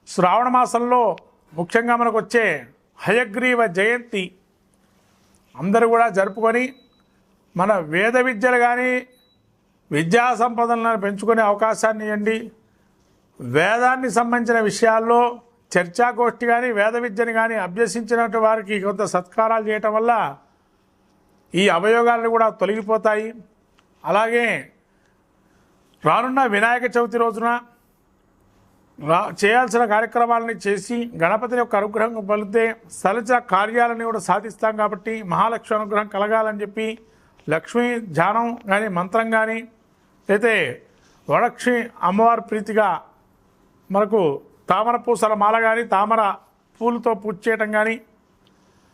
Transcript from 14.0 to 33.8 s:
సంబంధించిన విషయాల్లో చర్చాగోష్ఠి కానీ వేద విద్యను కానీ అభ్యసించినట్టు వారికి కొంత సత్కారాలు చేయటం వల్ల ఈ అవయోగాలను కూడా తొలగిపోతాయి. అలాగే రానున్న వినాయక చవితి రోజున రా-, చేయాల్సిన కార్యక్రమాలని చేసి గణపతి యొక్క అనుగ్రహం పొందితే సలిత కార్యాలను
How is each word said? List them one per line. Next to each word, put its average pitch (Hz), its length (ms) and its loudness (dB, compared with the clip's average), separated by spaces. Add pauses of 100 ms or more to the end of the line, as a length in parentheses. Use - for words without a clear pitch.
సంబంధించిన 233 520 0
విషయాల్లో 226 800 2 (380)
చర్చాగోష్ఠి 233 720 0
కానీ 240 240 2
వేద 214 260 0
విద్యను 233 360 -2
కానీ 226 220 0
అభ్యసించినట్టు 226 840 -2
వారికి 220 440 0
కొంత 202 220 -2
సత్కారాలు 220 640 0
చేయటం 214 240 0
వల్ల 214 440 0 (1160)
ఈ 196 140 2
అవయోగాలను 226 600 2
కూడా 226 200 2
తొలగిపోతాయి. 214 840 -2 (720)
అలాగే 214 640 0 (1400)
రానున్న 254 400 2
వినాయక 226 380 0
చవితి 240 340 -2
రోజున 233 420 0 (1500)
రా-, 175 380 0
చేయాల్సిన 233 400 2
కార్యక్రమాలని 233 680 0 (120)
చేసి 233 440 -4 (120)
గణపతి 220 320 0
యొక్క 233 200 0
అనుగ్రహం 208 500 -2
పొందితే 214 500 0 (160)
సలిత 226 460 0
కార్యాలను 233 680 0